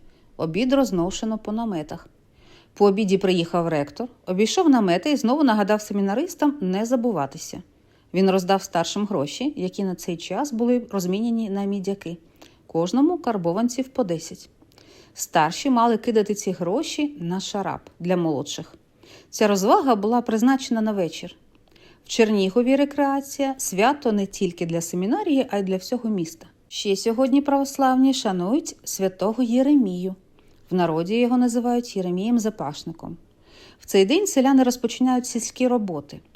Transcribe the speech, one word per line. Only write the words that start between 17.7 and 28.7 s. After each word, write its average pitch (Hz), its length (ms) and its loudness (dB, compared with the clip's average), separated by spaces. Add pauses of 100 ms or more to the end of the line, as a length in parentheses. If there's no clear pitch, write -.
для 180 180 0
молодших. 160 580 -4 (540)
Ця - 180 2
розвага 233 480 4
була 220 260 0
призначена 240 600 0
на 220 100 0
вечір. 175 440 -6 (720)
В - 20 -20
Чернігові 220 680 2
рекреація 277 840 0
свято 233 540 0
не 202 140 0
тільки 185 400 -4
для 170 160 -2
семінарії, 262 680 -2
а 202 80 -2
й 202 60 -2
для 185 140 -2
всього 226 320 -6
міста. 185 380 -6 (200)
Ще - 280 -4
сьогодні 240 460 2
православні 269 720 2
шанують 196 720 -2